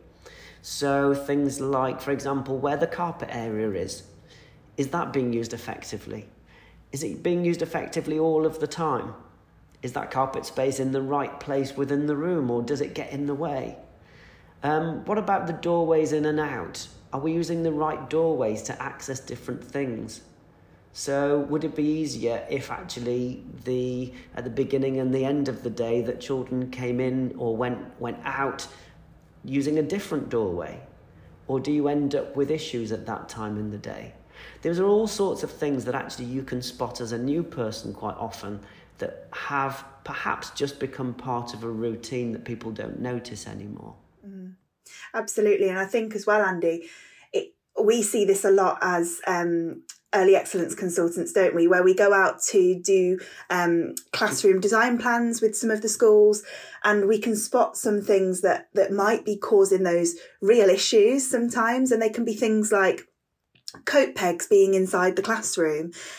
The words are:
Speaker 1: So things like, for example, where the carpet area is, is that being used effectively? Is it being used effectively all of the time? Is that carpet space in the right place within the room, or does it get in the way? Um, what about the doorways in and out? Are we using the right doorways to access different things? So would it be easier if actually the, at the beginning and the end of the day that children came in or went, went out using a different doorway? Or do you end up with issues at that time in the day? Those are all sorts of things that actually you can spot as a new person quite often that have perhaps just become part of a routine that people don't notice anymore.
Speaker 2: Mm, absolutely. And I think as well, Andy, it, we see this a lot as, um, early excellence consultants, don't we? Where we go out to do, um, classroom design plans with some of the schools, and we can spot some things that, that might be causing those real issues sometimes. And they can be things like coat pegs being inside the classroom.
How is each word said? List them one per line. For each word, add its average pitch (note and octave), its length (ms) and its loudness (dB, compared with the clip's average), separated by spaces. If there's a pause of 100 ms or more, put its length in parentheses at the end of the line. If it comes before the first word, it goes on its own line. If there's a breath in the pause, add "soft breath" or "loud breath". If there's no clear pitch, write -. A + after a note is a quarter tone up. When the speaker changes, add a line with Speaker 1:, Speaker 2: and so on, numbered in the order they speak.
(600 loud breath)
Speaker 1:
So C#3 520 0
things C#3 460 0
like, C3 400 0
for C#3+ 120 -4
example, C3+ 460 -2
where C#3+ 200 0
the E3 100 2
carpet - 440 -6
area A2 400 -4
is, - 320 -6 (760 soft breath)
is C3+ 120 0
that E3 220 -4
being B2 220 0
used A#2 200 -4
effectively? - 760 -12 (680 soft breath)
Is C#3 100 -8
it - 180 -8
being F3 220 0
used E3+ 180 0
effectively D#3 560 -4
all D#3 280 2
of D#3 140 -2
the D3 80 -2
time? C#3+ 460 -4 (680)
Is B2 120 -8
that - 180 -6
carpet C3 340 -2
space C3+ 340 -2
in C3 140 -2
the C3+ 80 -2
right C#3 380 -4
place C#3 360 -4
within C#3+ 320 0
the D3+ 80 0
room, D#3 340 -2
or A#2+ 120 0
does C3+ 180 -4
it D3+ 140 -4
get D3 180 -8
in C#3+ 140 -4
the C#3+ 100 -2
way? C#3 420 -6 (840 soft breath)
Um, D#3 420 -2
what G#3+ 120 -2
about G3 300 0
the E3 60 -4
doorways D#3+ 600 2
in D3+ 120 2
and D3+ 140 0
out? C#3 480 -6 (240)
Are C3+ 80 -4
we D#3+ 140 -2
using E3 300 -2
the E3 80 0
right D3+ 380 -2
doorways C3+ 540 0
to - 180 -10
access C3+ 380 -10
different - 440 -10
things? A#2 580 -6 (680 soft breath)
So C#3+ 500 0
would D3+ 220 -2
it C#3+ 120 -6
be D3+ 80 0
easier B2+ 680 -2
if C3+ 220 -6
actually B2 720 -6 (200)
the, B2+ 480 -4 (240 loud breath)
at A#2+ 80 -8
the B2 60 -8
beginning C3 500 0
and C3 140 2
the C3 100 0
end C#3 240 0
of A2+ 160 -6
the B2 60 -4
day A#2 320 0
that A#2+ 180 -4
children B2+ 520 -4
came B2 280 -2
in B2+ 380 -2
or A2+ 180 -2
went, B2 240 -2 (220)
went A#2 240 -6
out C3+ 420 -4 (800 loud breath)
using C#3 320 0
a D3+ 60 2
different D#3+ 460 -4
doorway? F2+ 520 -4 (680 soft breath)
Or C3+ 120 0
do C#3+ 120 -2
you D3 160 2
end C#3+ 280 0
up - 200 -4
with C#3+ 160 0
issues A#2+ 400 -4
at F2+ 140 -6
that - 240 -8
time G#2 280 -6
in G#2+ 120 -4
the G#2 80 -8
day? A#2 360 -12 (500 loud breath)
Those E3+ 160 0
are F#3+ 80 4
all G#3 200 4
sorts G3+ 360 -2
of D3 80 -6
things C#3 340 -2
that B2 100 -2
actually C3 300 -8
you C3 180 -4
can B2 180 -6
spot - 380 -8
as A#2 120 -6
a A#2 80 -2
new C#3+ 240 0
person A2 500 -6
quite G#2+ 240 -8
often G2+ 420 -8 (380 loud breath)
that - 340 -10
have C3+ 540 -4 (180)
perhaps - 460 -6
just C#3 300 -6
become B2+ 340 -6
part A#2+ 400 -6
of A2 100 -12
a A#2 60 -6
routine A#2 640 -4
that - 100 -10
people A2+ 280 -8
don't A2 280 -8
notice A#2+ 480 -8
anymore. G#2 480 -14 (320)
Speaker 2:
Mm, F#3 280 -16 (580 loud breath)
absolutely. G#3+ 560 2
And F#3 100 -2
I F#3+ 60 -2
think A3 300 -2
as G3+ 100 -6
well, G#3 160 4
Andy, E3+ 480 0 (420 loud breath)
it, - 220 -2 (280)
we A3+ 200 4
see G#3 240 2
this F#3+ 180 4
a G3 80 6
lot F#3+ 300 4
as, E3+ 460 0
um, F3 560 0 (320)
early F#3+ 200 8
excellence E3+ 380 0
consultants, E3+ 580 -2
don't F3+ 220 4
we? E3+ 140 6
Where F3+ 160 6
we F#3+ 100 8
go G3+ 200 6
out F#3+ 320 4
to F#3 360 4
do, F#3 380 4 (320 loud breath)
um, E3+ 420 2 (180)
classroom G3+ 480 4
design A3+ 380 4
plans A#3 420 0
with A3 160 2
some A3+ 140 -2
of G#3+ 140 0
the A3+ 40 -2
schools, G#3 540 6 (420 loud breath)
and G#3 240 4
we G#3+ 120 4
can A3 160 0
spot - 420 2
some G#3 240 0
things F#3+ 400 2
that, - 320 2
that G3 180 4
might G3+ 320 2
be G#3 140 -2
causing G3 460 6
those F3 320 2 (260 loud breath)
real G#3 260 8
issues A3 640 4
sometimes. A#3+ 640 2
And A3+ 100 4
they A3 80 2
can A#3 160 -2
be A3+ 80 -2
things G#3+ 380 2
like F#3+ 360 2 (800)
coat C#4 300 4
pegs F3 320 0
being G3 260 8
inside F#3 420 2
the G3 60 2
classroom. E3+ 720 -2 (280 loud breath)